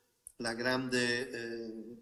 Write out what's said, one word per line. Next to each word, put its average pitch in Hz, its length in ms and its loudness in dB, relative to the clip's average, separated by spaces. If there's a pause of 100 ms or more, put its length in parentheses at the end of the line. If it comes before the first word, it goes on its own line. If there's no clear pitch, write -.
(380)
la 113 160 0
grande, 123 760 2
eh, 117 420 -6 (300)